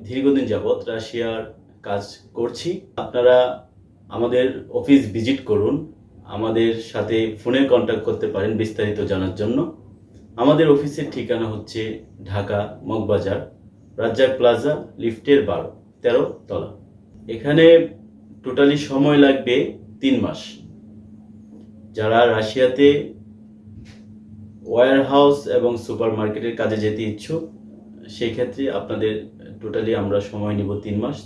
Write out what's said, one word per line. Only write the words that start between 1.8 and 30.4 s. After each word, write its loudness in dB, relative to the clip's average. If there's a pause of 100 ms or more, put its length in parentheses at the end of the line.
কাজ -8 (140)
করছি। -6 (160)
আপনারা 2 (420)
আমাদের -2
অফিস 2
ভিজিট -4
করুন, -2 (320)
আমাদের -2
সাথে -4
ফোনে 2
কন্ট্যাক্ট 2
করতে -4
পারেন -2
বিস্তারিত -4
জানার -4
জন্য। -2 (600)
আমাদের 4
অফিসের 0
ঠিকানা -4
হচ্ছে -10 (220)
ঢাকা -4
মগবাজার, -4 (400)
রাজ্জাক 0
প্লাজা, 0 (120)
লিফটের 0
বারো, -4 (320)
তেরো 0
তলা। -8 (520)
এখানে 6 (560)
টোটালি 4
সময় 2
লাগবে 4 (280)
তিন 2
মাস। -6 (1500)
যারা 2
রাশিয়াতে 4 (1500)
ওয়্যারহাউস 4
এবং 0
সুপারমার্কেটের -4
কাজে -2
যেতে -2
ইচ্ছুক, -6 (680)
সেই -6
ক্ষেত্রে -4
আপনাদের -4 (320)
টোটালি -2
আমরা -2
সময় -6